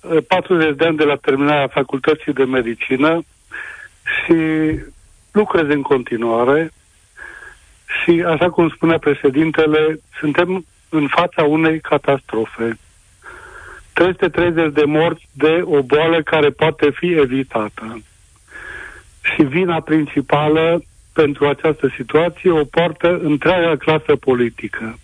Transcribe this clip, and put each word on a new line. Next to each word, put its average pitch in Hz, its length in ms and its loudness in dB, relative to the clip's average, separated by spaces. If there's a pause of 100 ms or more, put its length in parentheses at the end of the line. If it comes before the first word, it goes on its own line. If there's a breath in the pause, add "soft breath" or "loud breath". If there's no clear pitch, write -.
uh, 165 160 -2 (120)
patruzeci 165 480 2
de 151 80 0
ani 165 120 2
de 151 80 2
la 147 120 4
terminarea 143 520 2
facultății 143 640 -2
de 135 120 2
medicină 131 800 -2 (1000 loud breath)
și 170 100 4 (960)
lucrez 202 380 0
în 143 140 0
continuare 123 920 0 (1300 loud breath)
și, 170 240 2
așa 170 240 0
cum 170 180 0
spunea 165 300 0
președintele, 156 1000 0 (200)
suntem 175 440 -2 (240)
în 151 280 0
fața 175 260 0
unei 160 380 2
catastrofe. 117 1000 -4 (1120 loud breath)
Trei 170 180 2
sute 180 180 -2
treizeci 165 440 0
de 147 120 2
morți 156 480 0
de 156 320 2
o 151 180 2
boală 156 400 2
care 147 280 2
poate 156 440 0
fi 175 180 -2
evitată. 117 920 -2 (1300 loud breath)
Și - 80 0
vina 165 380 -2
principală 156 1040 0 (300)
pentru 147 360 0
această 143 480 -2
situație 160 540 0
o 156 140 2
poartă 170 580 0
întreaga 160 540 2
clasă 151 400 0
politică. 117 880 -2